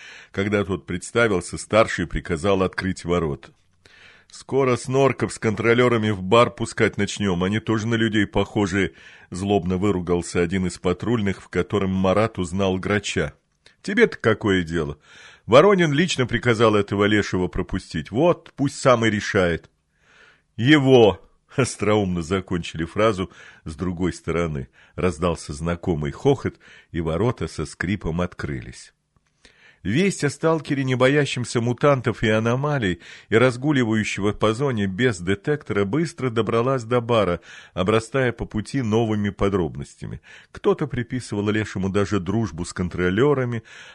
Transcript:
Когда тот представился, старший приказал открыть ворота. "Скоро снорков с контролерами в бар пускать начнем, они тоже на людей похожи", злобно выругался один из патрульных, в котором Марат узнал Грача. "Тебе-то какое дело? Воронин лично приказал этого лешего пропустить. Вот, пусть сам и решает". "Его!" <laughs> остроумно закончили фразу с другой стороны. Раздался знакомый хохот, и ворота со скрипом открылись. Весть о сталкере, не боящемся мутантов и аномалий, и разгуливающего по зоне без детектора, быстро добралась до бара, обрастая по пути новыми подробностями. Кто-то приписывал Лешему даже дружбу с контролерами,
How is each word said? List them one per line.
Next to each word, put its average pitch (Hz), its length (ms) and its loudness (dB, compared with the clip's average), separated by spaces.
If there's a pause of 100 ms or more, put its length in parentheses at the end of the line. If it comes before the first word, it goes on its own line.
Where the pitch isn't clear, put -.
(300)
Когда 101 340 -2
тот 90 220 -6
представился, 90 720 -2
старший - 480 0
приказал 87 560 -2
открыть 92 420 -4
ворота. 82 460 -4 (800)
"Скоро 131 460 0
снорков 127 560 0
с - 60 -12
контролерами 117 720 2
в 95 120 -4
бар 117 280 4
пускать 110 460 -2
начнем, 98 480 -2
они 104 160 0
тоже 110 260 -2
на 117 100 0
людей 107 300 2
похожи", 101 680 0 (360)
злобно 92 460 0
выругался 90 640 0
один 92 260 0
из 85 120 -6
патрульных, 98 640 -2
в - 60 -20
котором 95 420 -2
Марат 95 480 2
узнал 95 400 -2
Грача. 92 560 -2 (480)
"Тебе-то 233 360 2
какое 101 440 2
дело? 80 360 -6 (480)
Воронин 170 460 6
лично 139 340 0
приказал 113 500 2
этого 101 280 2
лешего 98 440 2
пропустить. 90 600 -6
Вот, 160 440 0
пусть 135 240 -2
сам 120 260 4
и 113 60 4
решает". 92 580 0 (880)
"Его!" 131 640 6 (300)
<laughs> - 60 -10
остроумно 101 680 0
закончили 85 640 -4
фразу 98 460 -2 (340)
с 80 100 -12
другой 87 380 -4
стороны. 78 560 -6 (260)
Раздался 85 580 -4
знакомый 76 600 -4
хохот, - 460 -2 (340)
и 80 80 -4
ворота 82 480 -4
со 78 180 -8
скрипом 87 540 -4
открылись. 67 720 -10 (880)
Весть 170 420 0
о 143 60 0
сталкере, 151 540 -2
не 131 100 0
боящемся 127 680 0
мутантов 123 600 0
и 113 60 2
аномалий, 117 720 0 (300)
и 101 60 2
разгуливающего 117 960 2
по 107 200 0
зоне 120 340 -2
без 98 340 0
детектора, 101 680 -2
быстро 131 420 -4
добралась 117 560 0
до 120 160 0
бара, 110 400 0 (320)
обрастая 110 600 0
по - 120 -10
пути 107 380 -6
новыми 107 480 0
подробностями. 76 880 -4 (320)
Кто-то 185 340 -2
приписывал 117 600 -4
Лешему 104 400 -2
даже 98 320 0
дружбу 90 460 -2
с - 80 -14
контролерами, 113 880 0 (320)